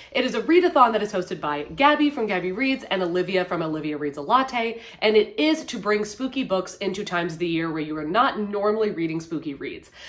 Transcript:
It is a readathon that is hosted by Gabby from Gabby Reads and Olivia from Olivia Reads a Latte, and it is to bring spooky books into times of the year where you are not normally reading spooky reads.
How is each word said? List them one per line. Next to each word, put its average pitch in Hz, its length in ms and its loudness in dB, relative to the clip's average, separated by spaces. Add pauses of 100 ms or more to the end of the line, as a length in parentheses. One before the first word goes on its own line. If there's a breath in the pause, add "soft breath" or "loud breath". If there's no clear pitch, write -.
(100)
It 247 140 0
is 233 100 -2
a 226 80 -2
readathon 311 480 6
that 214 140 0
is 202 80 -8
hosted 180 280 -4
by 147 220 -2
Gabby 285 480 4
from 240 160 -4
Gabby 185 240 -2
Reads 262 320 -2
and 190 180 -2
Olivia 180 440 0
from 175 180 -2
Olivia 156 340 -4
Reads 147 220 -4
a 147 40 -6
Latte, 233 580 0 (220 loud breath)
and 220 140 6
it 214 220 2
is 254 280 2
to 240 120 -8
bring 208 260 0
spooky 254 380 -6
books 185 360 -2
into 196 260 -4
times 175 300 -4
of 160 40 -12
the 175 80 -2
year 165 240 0
where 156 100 -4
you 151 160 -6
are 156 60 -6
not 165 380 0
normally 208 500 0
reading 165 300 -4
spooky 147 340 -6
reads. - 380 -12 (160 loud breath)